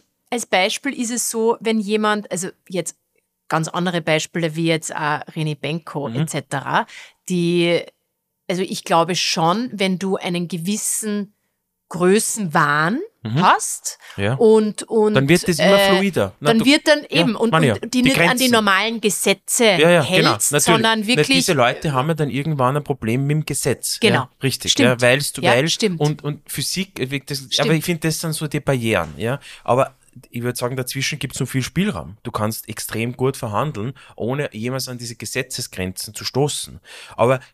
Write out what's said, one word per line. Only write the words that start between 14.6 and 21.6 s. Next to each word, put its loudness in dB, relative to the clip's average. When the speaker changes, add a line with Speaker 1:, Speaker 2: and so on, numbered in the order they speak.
Speaker 1:
und, 2
Speaker 2:
Dann 2
wird 4
das 0
immer 6
Speaker 1:
äh, 4
Speaker 2:
fluider. 0
Na, 0
Speaker 1:
dann 4
Speaker 2:
du, 4
Speaker 1:
wird 4
dann 4
Speaker 2:
ja, 0
Speaker 1:
eben 2
und, 0
Speaker 2:
meine 4
ja, 4
Speaker 1:
und -8
die 2
Speaker 2:
die 6
Speaker 1:
nicht 2
an 4
die 4
Speaker 2:
Grenzen. 2
Speaker 1:
normalen 2
Gesetze 0
Speaker 2:
Ja, 6
ja, 6
Speaker 1:
hältst, -2
Speaker 2:
genau, 4
natürlich. 0
Speaker 1:
sondern 4
Speaker 2:
Na, -4
Speaker 1:
wirklich 4
Speaker 2:
diese 2
Leute 2